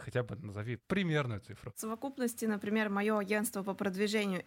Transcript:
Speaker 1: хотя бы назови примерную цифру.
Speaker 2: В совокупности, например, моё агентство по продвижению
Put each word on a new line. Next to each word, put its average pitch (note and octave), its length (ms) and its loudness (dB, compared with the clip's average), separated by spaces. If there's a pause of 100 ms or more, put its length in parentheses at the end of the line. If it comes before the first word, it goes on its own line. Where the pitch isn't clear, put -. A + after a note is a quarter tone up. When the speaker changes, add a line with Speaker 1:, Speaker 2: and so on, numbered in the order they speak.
Speaker 1:
хотя B2 180 -2
бы - 140 -6
назови G#2+ 400 -6
примерную D3+ 640 0
цифру. - 340 -14
Speaker 2:
В - 60 -10
совокупности, A#3 640 -2
например, G#3+ 440 2
моё G3+ 260 4
агентство G#3 460 0
по G3 120 -2
продвижению G3+ 720 0